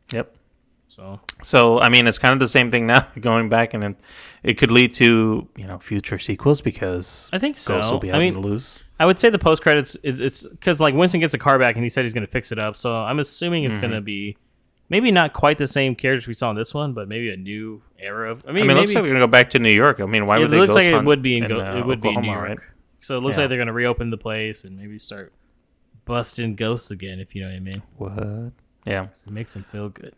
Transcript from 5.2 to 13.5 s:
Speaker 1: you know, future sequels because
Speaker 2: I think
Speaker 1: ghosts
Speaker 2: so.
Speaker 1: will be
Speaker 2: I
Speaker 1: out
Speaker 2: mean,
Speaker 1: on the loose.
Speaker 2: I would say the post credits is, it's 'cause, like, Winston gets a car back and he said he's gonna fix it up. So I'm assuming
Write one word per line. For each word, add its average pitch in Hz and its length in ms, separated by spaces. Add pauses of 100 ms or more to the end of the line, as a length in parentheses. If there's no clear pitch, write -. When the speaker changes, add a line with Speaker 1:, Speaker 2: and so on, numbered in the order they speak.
Speaker 1:
you 98 80
know, 95 140
future 101 400
sequels - 420
because 92 720
Speaker 2:
I 185 60
think 285 160
Speaker 1:
ghosts 104 320
Speaker 2:
so. 120 60
Speaker 1:
will 135 60
be 92 120
Speaker 2:
I - 40
Speaker 1:
out 151 40
Speaker 2:
mean, 175 160
Speaker 1:
on 95 80
the 101 40
loose. - 360 (160)
Speaker 2:
I 165 80
would 185 120
say 233 120
the 202 80
post 160 240
credits 147 400
is, 131 160
it's 131 260 (160)
'cause, 165 180
like, 151 140
Winston 180 260
gets 170 140
a - 60
car 139 180
back 120 180
and 117 80
he 117 60
said 127 160
he's 113 80
gonna 107 140
fix - 240
it 110 80
up. 107 160
So 117 200
I'm 113 220
assuming 170 460